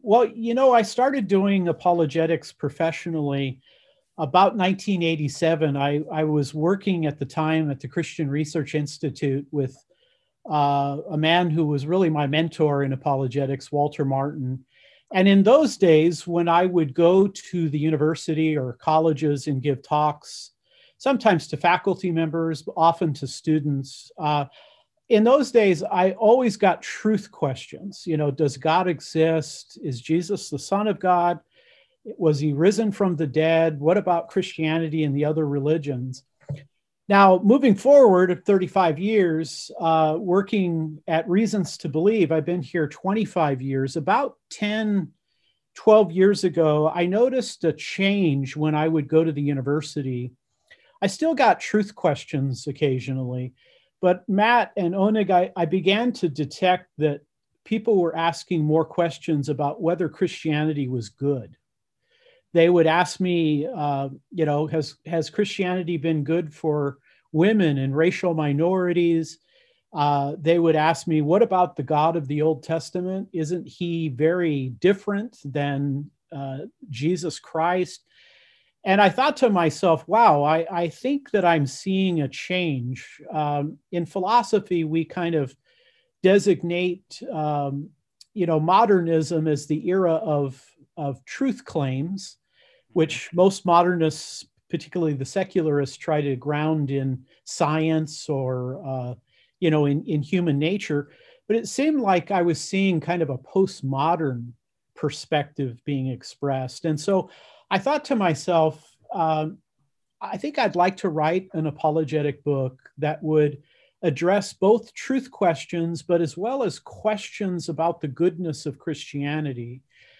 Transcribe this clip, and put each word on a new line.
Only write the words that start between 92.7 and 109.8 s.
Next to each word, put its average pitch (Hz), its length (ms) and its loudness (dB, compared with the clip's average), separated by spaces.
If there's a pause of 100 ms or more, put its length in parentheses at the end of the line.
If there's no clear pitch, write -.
which 160 380 -2
most 190 320 2
modernists, 170 800 2 (240)
particularly 160 460 -4
the 131 100 -6
secularists, 156 720 -2
try 151 240 -2
to 139 140 -2
ground 147 560 -2
in 135 340 -4 (180)
science 156 840 -2
or, 131 580 -6
uh, 127 280 -8 (440)
you 165 120 2
know, 151 160 2
in, 143 180 -2
in 156 160 -2
human 156 380 0
nature. 156 500 -2 (380)
But 214 100 0
it 233 100 -4
seemed 294 340 -2
like 185 280 0
I 185 140 0
was 170 180 0
seeing 190 380 0
kind 170 240 -2
of 139 80 -2
a 127 80 -6
postmodern 139 1080 -2 (460)
perspective 143 920 -4
being 135 240 -4
expressed. 131 760 -6
And 156 140 -2
so 190 320 -2 (400)
I 196 80 2
thought 285 260 -2
to 277 100 -2
myself, 165 800 0 (160)
um, 160 460 -2 (640)